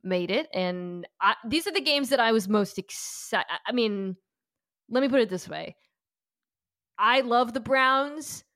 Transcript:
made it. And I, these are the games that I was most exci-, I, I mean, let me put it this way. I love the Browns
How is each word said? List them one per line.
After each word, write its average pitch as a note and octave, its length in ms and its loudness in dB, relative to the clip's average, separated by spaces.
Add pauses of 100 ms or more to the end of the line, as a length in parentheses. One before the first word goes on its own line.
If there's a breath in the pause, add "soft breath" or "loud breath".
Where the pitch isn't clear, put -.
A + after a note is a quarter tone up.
made F3+ 240 0
it. C#4+ 220 -2
And F3+ 560 -4 (100)
I, G3+ 160 4 (120)
these D4+ 200 -2
are F4 60 -4
the D4+ 80 2
games C#4 300 0
that C4 100 2
I A3+ 120 4
was G#3+ 140 2
most G#3 300 2
exci-, - 560 -10
I, G3 120 0 (220)
I G#3+ 60 -4
mean, G3+ 440 -2 (760)
let B3 100 0
me C#4 80 2
put C4 120 4
it A3 100 2
this F#3 180 -8
way. D#3+ 280 -10 (1200)
I B3 240 4
love A#3+ 320 2
the C4 60 -2
Browns C4+ 840 0 (120)